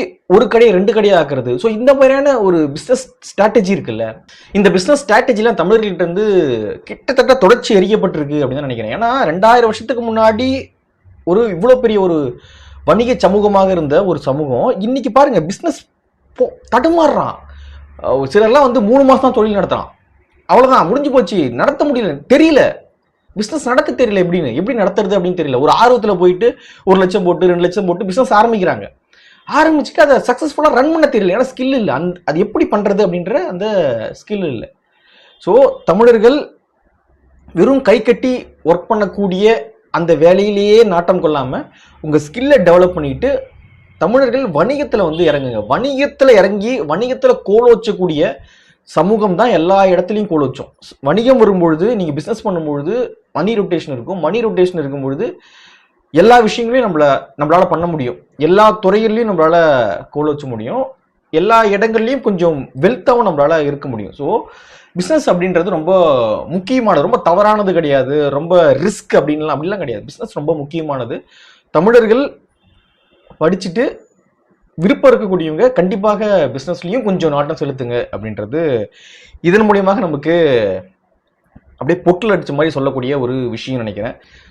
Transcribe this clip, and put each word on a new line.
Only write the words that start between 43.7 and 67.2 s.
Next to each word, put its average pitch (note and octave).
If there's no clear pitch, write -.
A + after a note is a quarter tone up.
தமிழர்கள் B3+
வணிகத்துல A3
வந்து D#3+
இறங்குங்க. C3+
வணிகத்துல C4+
இறங்கி G3+
வணிகத்துல A#3
கோலோச்சக்கூடிய F#3+
சமூகம் G3
தான் A3+
எல்லா F#3
இடத்துலையும் F#3+
கோலோச்சும். C3+
வணிகம் A3+
வரும்பொழுது, F#3
நீங்க E3+
பிசினஸ் F3
பண்ணும்பொழுது D#3
மணி F#3+
ரொட்டேஷன் E3+
இருக்கும். C3+
மணி F#3
ரொட்டேஷன் F3+
இருக்கும்பொழுது C#3
எல்லா A3+
விஷயங்களையும் A#3
நம்மள, C#3+
நம்மளால E3+
பண்ண E3
முடியும். D3+
எல்லா G#3
துறையிலையும் G#3+
நம்மளால D#3+
கோல் D3
வச்ச D3
முடியும். C3
எல்லா A3
இடங்கள்லயும் A3
கொஞ்சம் E3
வெல்த்தாவும் A#3+
நம்மளால D#3
இருக்க C#3+
முடியும். G#2+
So, F#3+
பிசினஸ் B3+
அப்படின்றது F3+
ரொம்ப E3+
முக்கியமானது, F#3+
ரொம்ப A3
தவறானது G3+